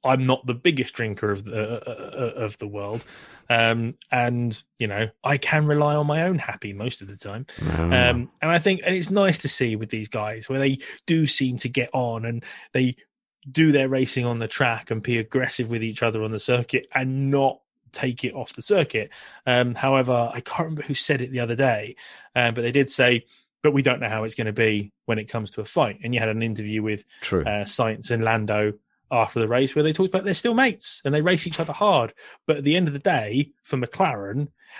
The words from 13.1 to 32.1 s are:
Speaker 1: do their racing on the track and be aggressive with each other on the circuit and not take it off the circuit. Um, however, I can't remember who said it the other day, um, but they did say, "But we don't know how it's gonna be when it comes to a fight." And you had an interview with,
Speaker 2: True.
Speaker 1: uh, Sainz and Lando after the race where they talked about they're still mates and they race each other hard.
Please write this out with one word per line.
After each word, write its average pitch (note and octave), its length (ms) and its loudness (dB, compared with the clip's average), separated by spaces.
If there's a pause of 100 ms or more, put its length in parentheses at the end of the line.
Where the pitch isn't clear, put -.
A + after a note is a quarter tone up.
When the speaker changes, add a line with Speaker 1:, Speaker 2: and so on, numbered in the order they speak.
Speaker 1:
do D#3 220 6
their C3+ 160 4
racing C3 380 0
on A#2 140 -2
the A2 80 -4
track A#2 420 -2
and A2 120 -2
be A#2+ 160 0
aggressive A#2+ 520 -2
with A2+ 140 -2
each A2 180 -4
other A2 220 0
on A2 80 -4
the G#2+ 80 -4
circuit B2 520 0
and C3+ 380 0
not C#3 300 2 (320)
take B2+ 320 -4
it A#2+ 100 -4
off B2 180 -10
the - 100 -14
circuit. D#3 460 0 (380)
Um, B2 300 4
however, B2+ 580 2
I B2 60 -8
can't - 260 -4
remember D#3 160 -6
who C#3+ 120 -4
said C3 280 0
it B2+ 80 -8
the B2+ 100 -4
other A#2 160 -2
day, A2 400 0 (400)
um, A#2+ 160 4
but A#2+ 80 -4
they A#2+ 120 0
did C3+ 180 4
say, B2 340 4 (380)
"But D3 100 4
we C#3+ 100 2
don't B2+ 180 2
know A2+ 100 -4
how A2 140 -2
it's A2 100 -6
gonna A2 180 -4
be G#2+ 400 0 (140)
when A2 120 0
it G#2+ 60 -6
comes A2 280 -8
to A2 100 -8
a - 20 -8
fight." A#2+ 400 0
And A#2+ 80 -4
you A#2+ 80 0
had A2+ 80 0
an A2 140 -2
interview G#2+ 400 -4
with, G#2+ 220 -4 (180)
Speaker 2:
True. F#2 240 0
Speaker 1:
uh, G#2 180 -2
Sainz A2 460 -2
and A2+ 120 0
Lando G#2+ 520 2 (360)
after A#2 300 0
the A2 80 2
race C3 260 2
where D3+ 80 2
they D#3 120 2
talked F#3+ 160 2
about F#3+ 160 0
they're G3 80 0
still A#3 180 0
mates A#3+ 500 0
and C#3 120 0
they D3+ 80 2
race F3 240 2
each D#3+ 120 -6
other D#3 140 -4
hard. D#3+ 400 2 (340)